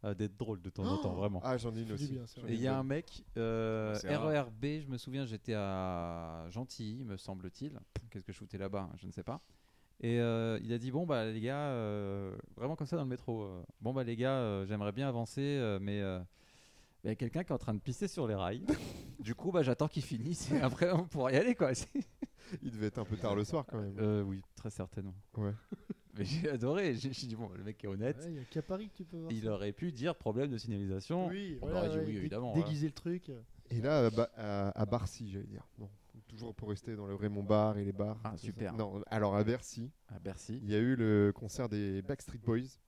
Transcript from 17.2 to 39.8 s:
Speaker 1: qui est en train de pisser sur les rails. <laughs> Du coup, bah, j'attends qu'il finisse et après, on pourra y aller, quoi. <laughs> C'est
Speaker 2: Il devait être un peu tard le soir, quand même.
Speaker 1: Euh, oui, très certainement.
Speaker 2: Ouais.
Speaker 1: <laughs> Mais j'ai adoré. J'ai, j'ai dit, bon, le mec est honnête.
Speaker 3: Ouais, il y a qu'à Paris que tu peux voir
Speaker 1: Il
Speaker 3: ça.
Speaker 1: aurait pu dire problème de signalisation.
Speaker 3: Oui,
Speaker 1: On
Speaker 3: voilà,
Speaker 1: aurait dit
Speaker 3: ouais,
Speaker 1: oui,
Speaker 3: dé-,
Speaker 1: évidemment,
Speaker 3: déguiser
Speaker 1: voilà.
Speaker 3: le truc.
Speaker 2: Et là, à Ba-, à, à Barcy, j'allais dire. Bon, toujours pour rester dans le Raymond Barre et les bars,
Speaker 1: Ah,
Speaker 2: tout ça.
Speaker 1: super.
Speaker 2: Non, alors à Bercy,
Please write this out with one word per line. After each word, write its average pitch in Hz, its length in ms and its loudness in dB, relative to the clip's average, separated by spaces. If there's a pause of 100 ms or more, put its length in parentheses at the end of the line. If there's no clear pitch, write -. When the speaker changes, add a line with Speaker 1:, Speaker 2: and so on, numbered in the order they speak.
Speaker 1:
qui - 60 -6
est 151 40 2
en 123 40 0
train - 160 -2
de 104 60 0
pisser 127 280 -2
sur 139 200 -2
les 110 80 2
rails. 98 300 0
<laughs> - 340 -2 (200)
Du 107 140 -2
coup, - 180 -2
bah, 175 100 6
j'attends 131 260 4
qu'il 151 140 0
finisse 131 480 -2
et 262 100 6
après, 151 300 4
on 175 140 4
pourra 135 280 2
y 127 40 8
aller, 233 180 8
quoi. 139 200 6
<laughs> - 0 -
C'est - 140 -6 (720)
Speaker 2:
Il - 100 -4
devait 107 160 0
être 104 100 -4
un 110 80 0
peu 107 100 0
tard 101 180 2
le 104 100 4
soir, 147 220 0
quand 113 140 -4
même. 98 180 -4
Speaker 1:
Euh, 107 240 4
oui, 95 200 -2 (120)
très - 140 -8
certainement. 95 460 -6 (240)
Speaker 2:
Ouais. 101 140 2 (300)
Speaker 1:
<laughs> - 360 -14
Mais 98 80 0
j'ai 156 240 0
adoré. 143 440 2
J'ai, 113 180 -2
j'ai 127 140 -8
dit, 113 100 -6
bon, 110 200 -6
le 98 80 -10
mec 107 180 -10
est - 40 -6
honnête. 104 320 0
Speaker 3:
Ouais, 165 140 -8
il - 20 -6
y 147 60 -8
a 127 40 -8
qu'à - 160 -4
Paris 190 300 -4
que - 60 -20
tu 185 80 -10
peux 170 120 -12
voir 165 160 -6
Speaker 1:
Il 110 120 -2
Speaker 3:
ça. 110 80 2
Speaker 1:
aurait 104 200 -2
pu 175 200 -4
dire 143 240 -2
problème 123 340 0
de 120 80 -2
signalisation. 104 680 -2
Speaker 3:
Oui, 185 340 -4
Speaker 1:
On - 60 -4
Speaker 3:
voilà, 180 120 2
Speaker 1:
aurait - 100 2
dit 156 60 0
Speaker 3:
ouais, 156 100 2
Speaker 1:
oui, - 60 -2
Speaker 3:
dé-, 101 60 0
Speaker 1:
évidemment, 113 340 -2
Speaker 3:
déguiser 151 360 2
Speaker 1:
voilà. 170 260 -4
Speaker 3:
le 180 80 -4
truc. 147 100 -12 (380)
Speaker 2:
Et 117 100 2
là, 135 260 8
à 113 40 8
Ba-, 113 260 2
à, 101 420 0
à 110 60 6
Barcy, 104 460 -2
j'allais 98 160 -6
dire. 101 200 -12 (120)
Bon, 107 100 -10 (400)
toujours 113 260 -10
pour 107 140 -8
rester 104 260 -4
dans 104 120 -6
le 98 80 -4
Raymond 101 300 0
Barre 107 340 6
et 101 60 0
les 98 80 0
bars, 104 320 0
Speaker 1:
Ah, 110 80 -2
Speaker 2:
tout 95 60 -8
ça. - 80 -12
Speaker 1:
super. 107 280 -4
Speaker 2:
Non, 104 260 -2 (100)
alors 104 260 4
à 104 80 6
Bercy, 117 460 -2 (240)